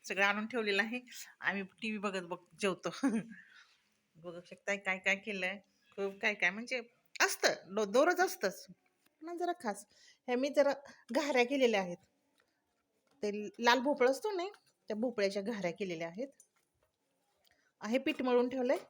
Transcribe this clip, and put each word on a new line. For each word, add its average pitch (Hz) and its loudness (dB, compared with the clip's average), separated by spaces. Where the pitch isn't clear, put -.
सगळं 196 0
आणून 202 0
ठेवलेलं 214 0
आहे. 226 -4
आम्ही 190 -4
टीव्ही 214 -8
बघत 190 -4
बघ 175 -6
जेवतो. 185 -2
<laughs> 220 -2
बघू 170 -14
शकताय 196 -6
काय 196 -2
काय 190 2
केलंय. 196 -6
खूप 196 -6
काय 214 0
काय 180 0
म्हणजे 240 -6
असतं, - 2
दो-, 214 2
दररोज 294 4
असतंच. 208 0
पण 330 -10
जरा 349 0
खास. 208 -6
ह्या 247 2
मी 269 0
जरा 277 4
घाऱ्या 277 4
केलेल्या 240 4
आहेत. 175 -6
ते 208 -4
लाल 240 6
भोपळा 262 4
असतो 415 -2
ना, 359 -2
त्या 214 -4
भोपळ्याच्या 208 0
घाऱ्या 196 -4
केलेल्या 165 -6
आहेत. 220 -12
आहे 220 -2
पीठ 294 -2
मळून 247 4
ठेवलंय. 262 0